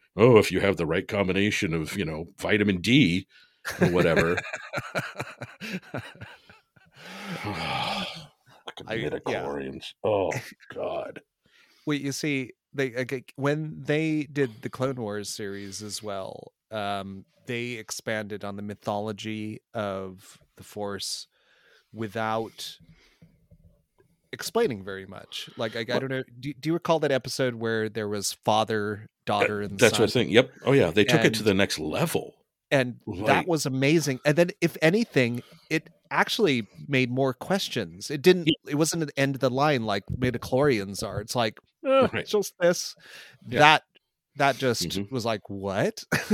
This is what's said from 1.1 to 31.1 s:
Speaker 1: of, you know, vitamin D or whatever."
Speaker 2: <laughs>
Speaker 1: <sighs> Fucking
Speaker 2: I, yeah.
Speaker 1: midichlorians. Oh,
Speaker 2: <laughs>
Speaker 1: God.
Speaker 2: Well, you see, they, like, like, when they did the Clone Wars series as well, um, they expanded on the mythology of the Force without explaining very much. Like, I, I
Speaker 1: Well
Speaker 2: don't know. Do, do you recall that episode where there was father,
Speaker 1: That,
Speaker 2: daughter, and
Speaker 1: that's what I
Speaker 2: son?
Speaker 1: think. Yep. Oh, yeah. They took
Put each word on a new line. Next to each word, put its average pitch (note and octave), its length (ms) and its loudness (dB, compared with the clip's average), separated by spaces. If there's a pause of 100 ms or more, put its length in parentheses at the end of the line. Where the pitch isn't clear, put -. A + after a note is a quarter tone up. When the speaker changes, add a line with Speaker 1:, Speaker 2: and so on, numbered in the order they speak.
Speaker 1:
of, D#2+ 220 -4
you F#2+ 80 -2
know, D#2+ 240 -8 (100)
vitamin G2 420 2
D F#2+ 460 4 (540)
or F#3 100 4
whatever." E3+ 460 4 (580)
Speaker 2:
<laughs> - 1080 -10 (1400)
Speaker 1:
<sighs> - 0 -
Fucking - 1400 -8
Speaker 2:
I, A2 80 -6
yeah. C#3 160 -2
Speaker 1:
midichlorians. C#2+ 840 -6 (100)
Oh, G2 280 2 (200)
Speaker 2:
<laughs> - 220 -20
Speaker 1:
God. - 460 -8 (640)
Speaker 2:
Well, D3 120 -2
you C#3 140 -6
see, C#3 400 -4 (200)
they, C3+ 200 -2
like, B2 200 -4
like, B2+ 240 -10
when D3+ 480 -2
they D3+ 480 0
did B2+ 300 -2
the A#2+ 80 -8
Clone C3 260 -4
Wars G#2 320 -6
series G2+ 540 -10
as G#2 200 -10
well, G2 500 -10 (180)
um, G2+ 540 -6 (220)
they A#2+ 260 -6
expanded G#2+ 720 -8
on G2+ 120 -8
the G2+ 60 -10
mythology G#2+ 960 -6 (140)
of G2 640 -8 (180)
the G2 80 -20
Force - 640 -8 (640)
without A2 840 -6 (1500)
explaining C3 520 -2
very F#2+ 220 -10
much. - 500 -14
Like, A2+ 200 -4
I, A#2 40 -4
I A2+ 80 -4
Speaker 1:
Well A#2+ 120 0
Speaker 2:
don't C3 100 -6
know. C3 120 -4 (180)
Do, C#3+ 140 -8
do D#3 140 -6
you D#3+ 60 2
recall E3 260 2
that D3 120 2
episode B2+ 440 0
where A2+ 320 -2
there G#2 200 -6
was G#2 240 -4 (120)
father, G#2+ 580 0 (240)
Speaker 1:
That, A2 60 0
Speaker 2:
daughter, G2+ 300 2
and G2 160 -8
Speaker 1:
that's G#2+ 200 6
what A2 60 6
I G2+ 80 2
Speaker 2:
son? B2 120 2
Speaker 1:
think. D#2+ 80 -2
Yep. A#2+ 180 6 (140)
Oh, B2+ 80 2
yeah. G#2+ 180 6
They G2+ 140 6
took A#2 200 4